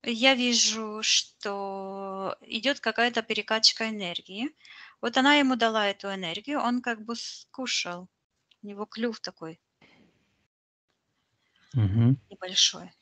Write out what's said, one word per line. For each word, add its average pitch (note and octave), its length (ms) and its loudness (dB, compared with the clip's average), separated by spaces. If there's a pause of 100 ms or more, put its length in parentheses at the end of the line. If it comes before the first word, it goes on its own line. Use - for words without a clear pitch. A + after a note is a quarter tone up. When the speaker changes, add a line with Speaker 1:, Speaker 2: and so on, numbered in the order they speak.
Speaker 1:
Я A#3+ 280 4
вижу, A3 680 0
что G3 1400 -4
идёт B3 380 -2
какая-то A#3 420 0
перекачка A3 680 0
энергии. G3+ 680 -8 (460)
Вот A#3 160 -2
она C#4 200 8
ему C4 200 4
дала A3 320 2
эту G3+ 240 -4
энергию, G3 480 -4
он A#3+ 220 0
как A3 220 -4
бы A#3 120 -6
скушал. - 920 -6 (540)
У G#3 60 -16
него G3+ 180 -8
клюв A3+ 340 -4
такой E3 380 -12 (2250)
Speaker 2:
Мгм. A#2 420 4 (140)
Speaker 1:
небольшой. F#3 720 -2